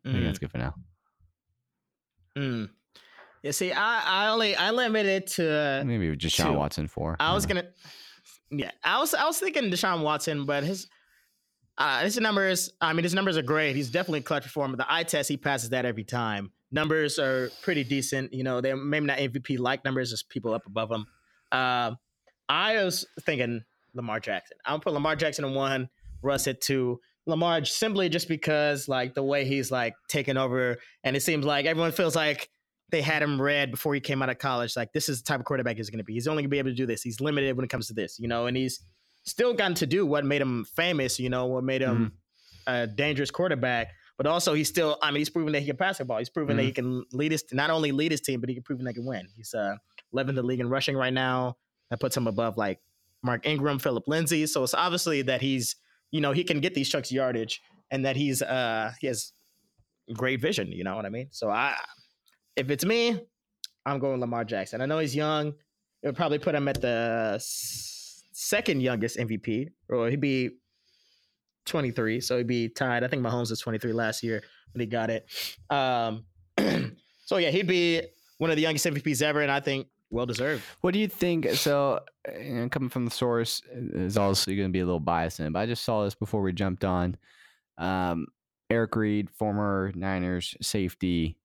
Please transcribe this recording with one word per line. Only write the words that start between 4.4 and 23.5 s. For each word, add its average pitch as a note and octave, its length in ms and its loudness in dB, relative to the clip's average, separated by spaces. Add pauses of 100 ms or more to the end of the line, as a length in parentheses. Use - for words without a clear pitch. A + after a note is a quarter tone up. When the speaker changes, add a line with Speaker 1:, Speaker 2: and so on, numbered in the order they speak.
Speaker 2:
I G3+ 160 2
limited A3 380 2
it F#3+ 240 2
to D3+ 520 2
Speaker 1:
Maybe F#2+ 300 2
Deshaun D#2 360 2
Speaker 2:
two. - 20 4
Speaker 1:
Watson D2 340 0
four. D#2+ 320 -4
Speaker 2:
I D#3+ 140 2
was G3 120 2
Speaker 1:
Yeah. F#3+ 80 0
Speaker 2:
gonna, F3+ 140 -2 (840)
yeah, C#3+ 200 -4 (120)
I F#3 160 2
was, D4+ 140 2
I C#4+ 120 2
was D#4+ 140 0
thinking D4+ 320 0
Deshaun F3 300 0
Watson, D3+ 440 0
but C#3+ 180 0
his, F#3 240 -4 (920)
uh, C3 240 2
his G#3 180 0
numbers, G3 520 2 (100)
I D#3+ 120 2
mean, E3+ 100 2
his F3 100 0
numbers F#3+ 240 2
are D3+ 60 0
great. D3 320 2
He's C#3 140 -2
definitely E3 320 0
clutch C#3+ 220 -2
performer. C3+ 340 -4
The C3 140 -2
eye E3 120 2
test, D#3 260 0
he C#3+ 80 0
passes B2+ 320 0
that B2+ 160 2
every A2 180 -2
time. G#2+ 480 -2 (200)
Numbers D3+ 460 2
are C3 320 2 (120)
pretty D3+ 220 0
decent. C3+ 500 -2
You C3 100 -4
know, C3 180 0
they're C3+ 140 0
maybe D3 300 0
not C#3 140 2
M C#3 120 0
V C3+ 80 -4
P-like B2+ 460 0
numbers, C3 240 0
just A2 200 -8
people A2 240 -4
up - 120 -4
above A2 260 -4
him. G#2+ 140 -4 (460)
Um, B2 460 0 (520)
I G3+ 340 2
was F3+ 220 -2 (160)
thinking B2 400 0 (320)